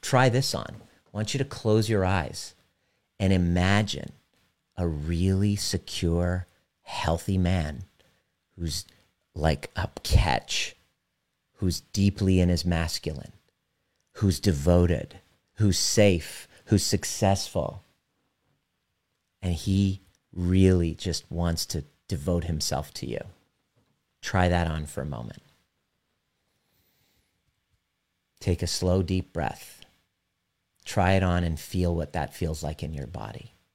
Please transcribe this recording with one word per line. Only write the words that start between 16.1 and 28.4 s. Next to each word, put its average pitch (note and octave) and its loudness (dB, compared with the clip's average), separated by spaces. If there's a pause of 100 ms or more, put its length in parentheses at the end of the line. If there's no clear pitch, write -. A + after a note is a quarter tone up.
who's G#2 2
successful. - -2 (1600)
And F2+ -2
he G2 0 (320)
really F2+ 4
just - -6
wants E2+ -2
to D#2+ -6 (240)
devote E2 -2
himself D#2 -4
to - -10
you. - -6 (1000)
Try F2+ 0
that F2 2
on D#2 -4
for C#2+ -10
a C#2+ -6
moment. A#1+ -10 (3000)
Take F2 -2